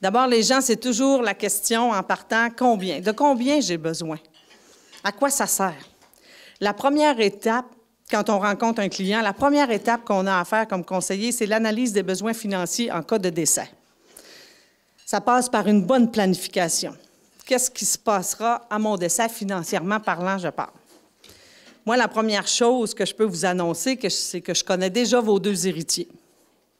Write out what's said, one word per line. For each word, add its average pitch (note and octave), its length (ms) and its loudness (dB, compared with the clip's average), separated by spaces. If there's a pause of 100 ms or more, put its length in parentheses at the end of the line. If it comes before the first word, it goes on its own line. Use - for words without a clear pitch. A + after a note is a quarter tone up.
D'abord, A3+ 260 2
les A#3 160 4
gens, C4 160 4
c'est A#3+ 160 2
toujours B3+ 460 2
la G#3 120 0
question A3+ 580 -2
en F#3+ 120 0
partant, A3+ 500 0
combien ? F#3+ 460 0
De G3 140 -2
combien C#4 480 2
j'ai F3 160 -2
besoin ? D#3+ 400 -6 (840)
À G3 120 -4
quoi C#4 160 0
ça A#3 180 -2
sert ? F#3 280 -2 (840)
La G#3 140 0
première C#4 480 2
étape, A3 460 0 (440)
quand G#3+ 180 0
on G#3 80 4
rencontre G#3 440 0
un F#3+ 60 0
client, G3 360 -2
la G3 100 0
première C#4+ 380 2
étape A3 340 0
qu'on F#3+ 220 0
a F#3+ 120 2
à F3 60 -2
faire A3 220 0
comme F#3 180 -4
conseiller, G3 460 -4
c'est A3+ 160 -2
l'analyse A3 440 0
des G3+ 120 0
besoins F#3+ 320 -4
financiers G3 560 -4
en E3 100 -4
cas - 160 -2
de F#3 140 -2
décès. D#3+ 360 -2 (1400)
Ça G#3 120 0
passe B3 300 2
par G#3 180 0
une G#3 140 6
bonne A#3 300 4
planification. F#3 840 -2 (540)
Qu'est-ce B3 240 0
qui - 120 -10
se - 140 -2
passera A3 720 -2
à G#3+ 80 -4
mon G#3+ 180 0
décès, F3 320 0
financièrement G3 720 -4
parlant, F#3+ 380 -2
je F3 120 -4
parle ? - 200 -8 (1120)
Moi, A#3 140 0
la A#3 100 2
première G#3+ 400 0
chose A#3+ 460 2
que F#3+ 140 -2
je - 80 -8
peux G#3+ 80 0
vous F3 200 -2
annoncer, F3+ 540 0
que G3+ 100 -4
je, F3 80 -2
c'est - 260 -6
que F3+ 120 -6
je - 100 -2
connais F#3 280 0
déjà A#3+ 280 2
vos G#3+ 200 2
deux F#3+ 260 -2
héritiers. E3 420 -4 (720)